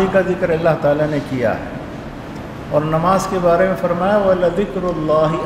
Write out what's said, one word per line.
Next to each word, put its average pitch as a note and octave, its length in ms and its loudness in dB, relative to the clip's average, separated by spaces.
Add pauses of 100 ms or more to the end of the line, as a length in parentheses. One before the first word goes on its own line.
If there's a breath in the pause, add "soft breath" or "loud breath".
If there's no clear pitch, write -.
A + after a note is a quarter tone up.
ही F#3+ 80 4
का F#3+ 140 4
जिक्र F3 280 0
अल्लाह D#3+ 320 2
ताला D3 240 2
ने D3+ 140 -2 (100)
किया A#2+ 220 0
है - 180 -6 (1040)
और D3+ 120 2
नमाज E3 400 2
के F#3+ 120 -2
बारे F3 300 4
में F#3 80 -2
फरमाया, F3+ 420 0
"वलज़िक्रुल्लाहि F3 1300 0